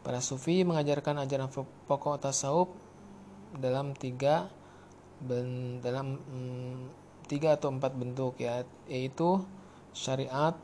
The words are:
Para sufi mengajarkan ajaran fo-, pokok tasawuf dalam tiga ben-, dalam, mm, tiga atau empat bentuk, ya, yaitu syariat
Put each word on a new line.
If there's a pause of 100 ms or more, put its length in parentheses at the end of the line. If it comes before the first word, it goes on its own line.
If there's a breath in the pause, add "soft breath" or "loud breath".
Para
sufi
mengajarkan
ajaran
fo-, (160)
pokok
tasawuf (800)
dalam
tiga (720 loud breath)
ben-,
dalam,
mm, (520)
tiga
atau
empat
bentuk,
ya, (240)
yaitu (480 loud breath)
syariat